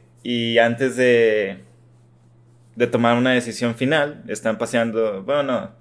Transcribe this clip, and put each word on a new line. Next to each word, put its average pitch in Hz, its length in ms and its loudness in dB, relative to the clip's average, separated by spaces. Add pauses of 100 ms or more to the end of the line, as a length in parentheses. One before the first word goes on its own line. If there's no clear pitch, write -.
(220)
y 117 380 0
antes 120 360 0
de, 113 600 2 (1160)
de 120 120 2
tomar 120 300 2
una 127 140 2
decisión 120 440 -2
final, 147 520 -2
están 107 300 -4
paseando, 110 680 -2
bueno, 143 200 -2
no, 123 380 -4